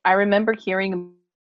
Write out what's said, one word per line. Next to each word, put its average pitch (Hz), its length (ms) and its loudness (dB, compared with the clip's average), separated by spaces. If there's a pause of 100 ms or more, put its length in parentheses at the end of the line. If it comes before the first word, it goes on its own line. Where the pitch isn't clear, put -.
I 185 80 4
remember 202 400 2
hearing 190 580 -4 (360)